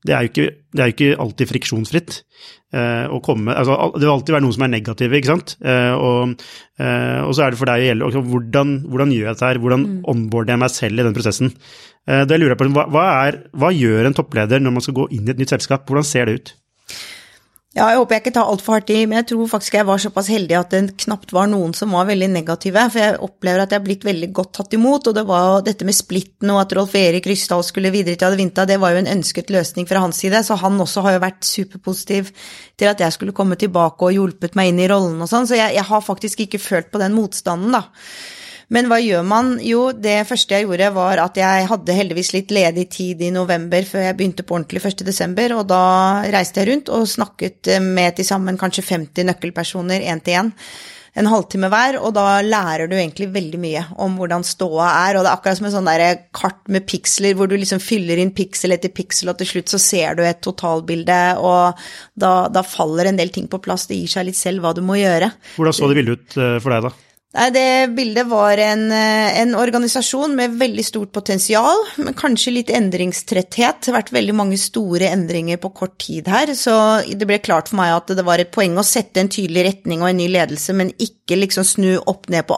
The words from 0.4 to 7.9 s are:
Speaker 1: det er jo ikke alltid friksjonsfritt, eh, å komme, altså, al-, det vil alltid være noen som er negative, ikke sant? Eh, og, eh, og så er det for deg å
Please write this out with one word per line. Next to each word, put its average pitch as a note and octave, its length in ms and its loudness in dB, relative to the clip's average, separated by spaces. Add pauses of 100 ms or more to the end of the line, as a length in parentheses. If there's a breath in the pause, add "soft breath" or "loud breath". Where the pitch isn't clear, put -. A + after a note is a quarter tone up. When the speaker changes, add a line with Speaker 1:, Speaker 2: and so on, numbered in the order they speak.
Speaker 1:
det C3 80 2
er A#2+ 80 2
jo - 40 -6
ikke C#3+ 280 2
alltid A2+ 300 -2
friksjonsfritt, A2+ 640 -4 (580 loud breath)
eh, A#2+ 320 -2
å B2+ 160 -6
komme, A2+ 320 0
altså, C3+ 300 2
al-, - 100 -2
det D3 80 2
vil D3 100 4
alltid D3+ 220 0
være C#3 100 4
noen A#2 120 2
som C3+ 100 2
er B2 80 0
negative, A#2 460 0
ikke C3 100 2
sant? E3+ 320 -4
Eh, B2 320 2
og, B2 400 0 (460 loud breath)
eh, B2 420 -2
og B2+ 140 -2
så D3 80 4
er B2+ 100 0
det B2 60 -4
for B2 100 2
deg B2 140 2
å B2+ 40 4